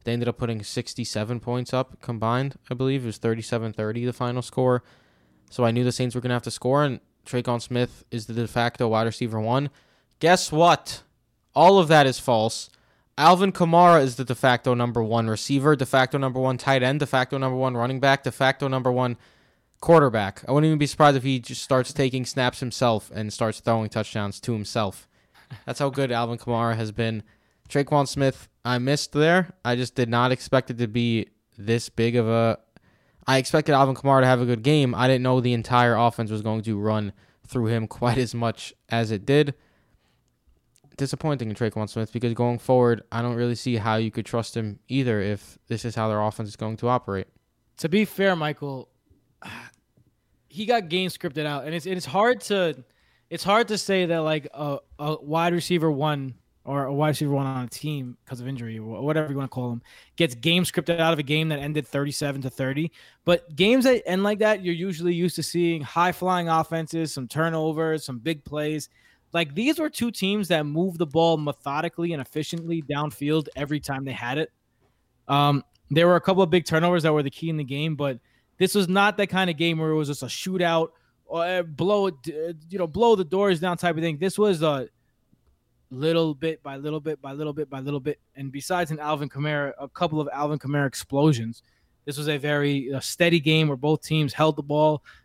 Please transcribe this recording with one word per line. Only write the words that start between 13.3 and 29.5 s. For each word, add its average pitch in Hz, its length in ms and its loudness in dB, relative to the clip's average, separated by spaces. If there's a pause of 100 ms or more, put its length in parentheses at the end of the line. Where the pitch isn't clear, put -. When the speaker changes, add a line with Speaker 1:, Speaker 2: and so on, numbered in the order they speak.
Speaker 1:
Kamara 170 500 8
is 131 140 2
the 135 80 -4
de 123 100 -2
facto 123 400 2
number 120 300 0
one 113 240 0
receiver, 139 480 2
de 131 100 -2
facto 131 320 2
number 131 220 -2
one 127 180 0
tight 135 240 2
end, 139 200 2
de 143 40 -2
facto 131 320 0
number 131 200 -2
one 127 180 0
running 127 240 -2
back, 139 240 4
de 123 80 -4
facto 135 380 0
number 127 240 0
one 123 240 0 (640)
quarterback. 117 680 4
I 127 60 0
wouldn't 151 160 4
even 156 80 2
be 143 100 0
surprised 147 300 4
if 120 60 -4
he 131 180 0
just 117 200 -12
starts 131 300 0
taking 131 340 -2
snaps 127 360 -2
himself 117 520 -2
and 107 200 -6
starts 110 260 -4
throwing 113 300 0
touchdowns 104 500 -6
to 123 140 -4
himself. 107 520 -4 (600)
That's 127 140 -8
how 139 100 0
good 131 240 -2
Alvin 117 240 -2
Kamara 117 400 -2
has 110 160 -4
been. 113 300 -4 (440)
Traquan 143 400 2
Smith, 135 400 -2 (160)
I 123 140 0
missed 139 340 -2
there. 165 380 2 (160)